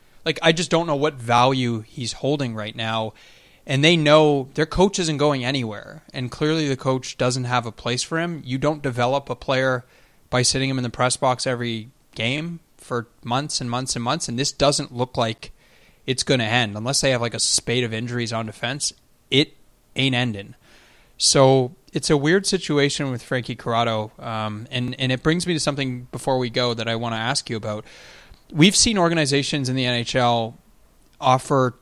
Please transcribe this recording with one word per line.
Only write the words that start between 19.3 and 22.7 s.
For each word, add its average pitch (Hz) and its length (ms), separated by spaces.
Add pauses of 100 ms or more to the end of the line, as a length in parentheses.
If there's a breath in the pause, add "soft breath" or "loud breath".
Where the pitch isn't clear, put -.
it 135 240 (420)
ain't 131 180
ending. 120 400 (640 soft breath)
So 131 560 (180)
it's - 160
a 156 80
weird 165 300
situation 143 640